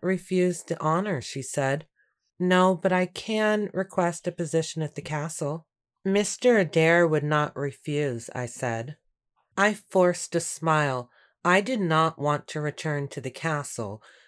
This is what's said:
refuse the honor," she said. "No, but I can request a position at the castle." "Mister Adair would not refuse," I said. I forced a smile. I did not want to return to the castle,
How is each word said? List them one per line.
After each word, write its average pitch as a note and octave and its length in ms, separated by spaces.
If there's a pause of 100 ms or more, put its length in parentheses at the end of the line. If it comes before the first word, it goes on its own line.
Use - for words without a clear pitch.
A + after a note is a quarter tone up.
refuse F3+ 600
the D#3+ 160
honor," E3 400
she C3+ 200
said. C#3 460 (520)
"No, F#3 360
but F3+ 180
I F#3 140
can G#3+ 640
request F3+ 540
a E3+ 60
position D#3+ 500
at D3 140
the D3 60
castle." D#3 640 (360)
"Mister G#3 540
Adair E3+ 480
would D3+ 180
not D3 320
refuse," C#3 800
I B2 120
said. A#2 500 (600)
I G3+ 160
forced F3+ 640
a E3 60
smile. D3 680 (340)
I F#3 160
did A3 200
not D#3+ 380
want D3 300
to D#3 120
return D3 480
to C#3 120
the B2+ 100
castle, B2 720 (260)